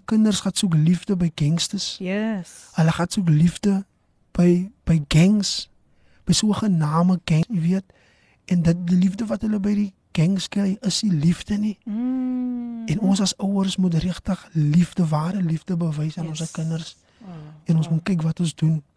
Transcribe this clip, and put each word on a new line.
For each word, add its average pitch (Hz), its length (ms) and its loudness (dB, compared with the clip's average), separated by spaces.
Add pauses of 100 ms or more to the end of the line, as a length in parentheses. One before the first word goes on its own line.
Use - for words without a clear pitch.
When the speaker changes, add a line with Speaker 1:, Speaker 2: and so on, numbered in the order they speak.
Speaker 1:
kinders 214 340 2
gaan 190 160 -4
soek 185 180 0
liefde 165 440 2
by 170 180 0
gangsters. 165 640 -2
Speaker 2:
Yes. 196 760 -6
Speaker 1:
Hulle 160 180 2
gaan 170 180 -2
soek 180 200 -2
liefde 175 560 2 (460)
by, 175 380 2 (140)
by 165 240 2
gangs, 190 600 2 (540)
by 180 100 0
sogenaamde 180 920 2
gangs, 156 240 2
jy 208 120 -2
weet. 185 240 0 (600)
En 180 160 2
dit, 170 260 0
die 180 100 2
liefde 196 280 0
wat 208 160 -4
hulle 214 180 -2
by 202 140 0
die 202 200 -2 (180)
gangs 180 360 0
kry, 202 340 -2
is - 200 -2
nie 214 120 0
liefde 170 440 0
nie. 208 280 -4
Speaker 2:
Mm. 247 1000 -4
Speaker 1:
En 208 120 -2
ons 196 220 0
as 190 160 -2
ouers 196 400 -2
moet 185 160 0
regtig 175 600 -4
liefde, 160 540 2
ware 160 340 -2
liefde 170 360 -2
bewys 156 400 -4
aan 165 100 -6
Speaker 2:
Yes. 156 120 -10
Speaker 1:
ons 160 120 -8
kinders 165 440 -6 (220)
Speaker 2:
Wow. 202 120 -20 (360)
Speaker 1:
en 170 100 2
ons 160 120 2
Speaker 2:
Wow. 165 80 6
Speaker 1:
moet 160 80 0
kyk 180 180 2
wat 165 180 0
ons 170 160 0
doen 156 280 2 (140)